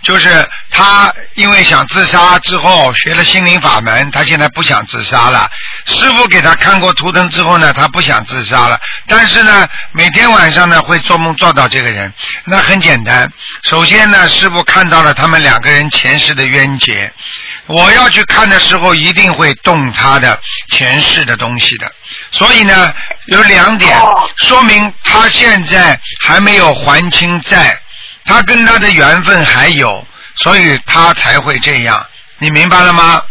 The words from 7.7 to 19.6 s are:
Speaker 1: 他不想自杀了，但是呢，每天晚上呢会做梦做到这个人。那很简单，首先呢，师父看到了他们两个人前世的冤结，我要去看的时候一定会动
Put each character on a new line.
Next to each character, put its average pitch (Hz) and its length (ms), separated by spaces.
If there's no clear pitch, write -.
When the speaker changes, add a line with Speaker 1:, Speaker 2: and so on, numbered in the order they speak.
Speaker 1:
他 147 140
不 - 120
想 113 260
自 127 180
杀 120 240
了， 117 120
但 220 180
是 220 160
呢， 202 260
每 170 200
天 226 180
晚 180 220
上 175 180
呢 170 120
会 165 180
做 170 180
梦 165 180
做 175 180
到 135 140
这 127 140
个 120 80
人。 101 220
那 190 120
很 196 220
简 147 240
单， 123 280
首 165 220
先 208 260
呢， 185 160
师 185 220
父 175 140
看 185 240
到 165 140
了 147 120
他 139 140
们 160 140
两 131 200
个 143 100
人 147 180
前 143 300
世 151 160
的 135 100
冤 135 340
结， 101 320
我 175 260
要 247 160
去 214 160
看 214 240
的 190 100
时 185 180
候 175 160
一 160 200
定 185 200
会 147 220
动 147 360